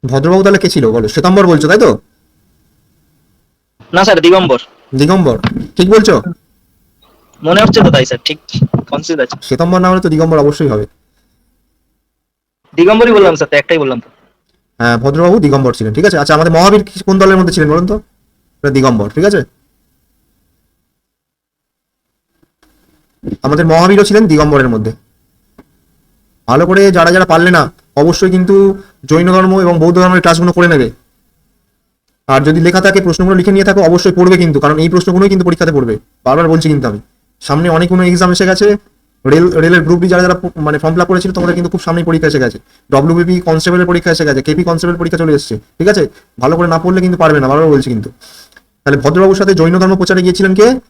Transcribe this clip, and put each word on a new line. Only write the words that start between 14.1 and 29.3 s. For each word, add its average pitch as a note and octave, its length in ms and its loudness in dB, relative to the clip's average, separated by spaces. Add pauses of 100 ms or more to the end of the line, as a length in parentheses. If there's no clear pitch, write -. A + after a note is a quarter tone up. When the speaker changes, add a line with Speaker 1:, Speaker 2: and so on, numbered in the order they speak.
Speaker 1:
হ্যাঁ, A#2 220 0
ভদ্রবাহু E3 420 0
দিগম্বর C3+ 340 0
ছিলেন, A2 180 -6
ঠিক E3+ 120 0
আছে। F#3 120 0
আচ্ছা, D3+ 160 0
আমাদের E3+ 200 0
মহাবীর G3 300 4
কি-, - 220 -16
কোন F#3+ 140 0
দলের F#3+ 160 4
মধ্যে E3+ 180 0
ছিলেন D#3 160 0
বলুন F3 200 -2
তো? G#3 40 -4 (680)
এটা C#3 120 0
দিগম্বর, A#2+ 400 0
ঠিক D#3+ 140 -2
আছে। F#3+ 100 0 (4000)
আমাদের D3+ 260 -2
মহাবীরও F#3+ 360 4
ছিলেন G#3 140 2 (100)
দিগম্বরের D3+ 420 2
মধ্যে। G#2+ 180 -6 (1600)
ভালো C#3 220 2
করে G3 120 2 (140)
যারা E3+ 180 2
যারা F#3 180 2
পারলে E3+ 240 2
না, D3+ 60 2 (400)
অবশ্যই F3 340 0
কিন্তু F#3 180 0 (560)
জৈন E3+ 260 2